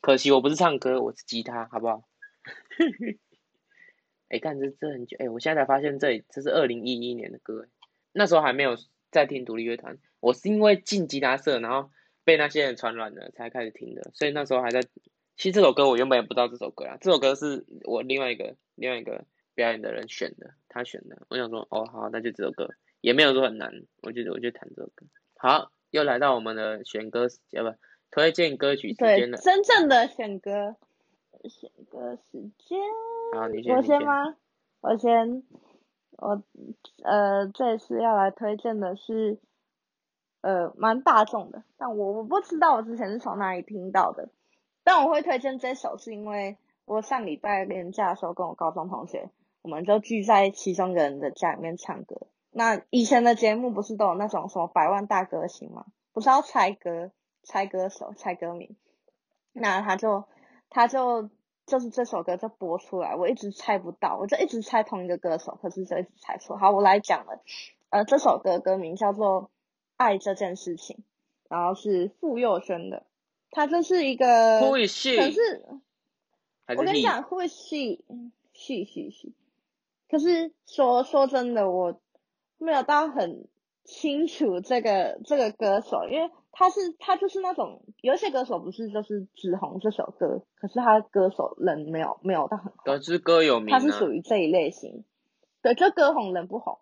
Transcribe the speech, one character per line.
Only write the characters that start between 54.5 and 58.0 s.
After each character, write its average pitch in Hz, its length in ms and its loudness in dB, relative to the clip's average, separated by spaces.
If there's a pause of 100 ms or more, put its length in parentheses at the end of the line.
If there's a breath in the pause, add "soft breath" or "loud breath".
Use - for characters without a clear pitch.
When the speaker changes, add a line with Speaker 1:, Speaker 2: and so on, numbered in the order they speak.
Speaker 2:
什 - 80 -8
么 170 80 -2
百 170 240 2
万 202 160 -2
大 190 180 0
歌 165 240 -6
星 - 220 -16
吗？ - 160 -20 (260)
不 220 80 -6
是 220 80 2
要 269 140 6
猜 208 300 2
歌、 175 380 -8 (320)
猜 202 220 -4
歌 190 240 -4
手、 - 260 -14